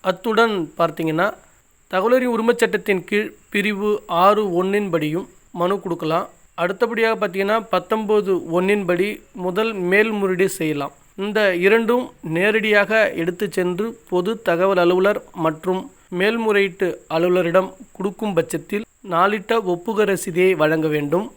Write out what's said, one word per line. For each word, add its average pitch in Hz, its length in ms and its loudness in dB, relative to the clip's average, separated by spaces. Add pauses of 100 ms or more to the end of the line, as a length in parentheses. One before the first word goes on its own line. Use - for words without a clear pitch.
அத்துடன் 208 760 0
பார்த்தீங்கன்னா, 165 560 0 (580)
தகவலறியும் 240 440 2
உரிமைச் 226 220 2
சட்டத்தின் 190 460 0
கீழ் 208 300 -2 (160)
பிரிவு 208 580 -2
ஆறு 196 460 4
ஒன்றின் 196 360 0
படியும் 156 400 -2 (220)
மனு 180 280 0
கொடுக்கலாம். 170 500 -4 (240)
அடுத்தபடியாக 214 760 0
பார்த்தீங்கன்னா, 196 420 -2
பத்தொன்பது 196 840 0
ஒன்றின் 190 340 2
படி 180 360 -2 (100)
முதல் 202 420 -4
மேல்முறையீடு 196 760 0
செய்யலாம். 147 420 -4 (240)
இந்த 202 400 0
இரண்டும் 226 560 2 (100)
நேரடியாக 208 920 2
எடுத்து 175 400 -4
சென்று 185 480 -4 (100)
பொது 185 320 -2
தகவல் 180 360 2
அலுவலர் 185 460 2 (100)
மற்றும் 165 580 -4 (180)
மேல்முறையீட்டு 196 880 0 (120)
அலுவலரிடம் 180 640 2 (180)
கொடுக்கும் 202 420 -4
பட்சத்தில் 202 520 -2 (240)
நாளிட்ட 202 540 0
ஒப்புகை 185 420 -2
ரசீதியை 185 500 0
வழங்க 156 320 0
வேண்டும். 151 500 -2